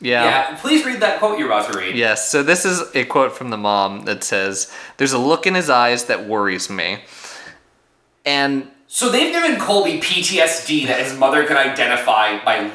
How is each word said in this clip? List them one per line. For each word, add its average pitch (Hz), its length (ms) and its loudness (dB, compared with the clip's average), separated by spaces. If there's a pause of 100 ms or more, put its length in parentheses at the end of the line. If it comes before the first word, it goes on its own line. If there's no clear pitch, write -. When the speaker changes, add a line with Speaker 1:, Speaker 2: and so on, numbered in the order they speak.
Speaker 1:
Yeah. - 240 2 (260)
Speaker 2:
Yeah, 156 80 -10
please 302 260 2
read 247 160 -4
that 214 200 0
quote 208 180 0
you're 127 120 -2
about 104 220 0
to 98 60 -6
read. 95 180 -6
Speaker 1:
Yes, 113 340 0
so 143 120 2
this 175 240 2
is 180 280 -2
a 127 120 0
quote 131 260 2
from 127 160 -12
the 113 80 -4
mom 101 480 0
that 101 180 -4
says, 98 480 -2 (280)
"There's 135 160 0
a 123 40 2
look 151 280 2
in 185 80 0
his 170 160 0
eyes 120 340 4
that 107 220 -2
worries 101 420 -2
me." 95 300 -4 (1300)
And 139 440 0 (200)
Speaker 2:
So - 200 -2
they've 320 240 2
given 320 260 0
Colby 175 400 0
P - 240 -2
T 190 180 -2
S 160 260 0
D 151 200 0
that 127 180 0
his 131 140 -8
mother 139 280 4
can 147 100 0
identify 120 880 0
by 104 300 0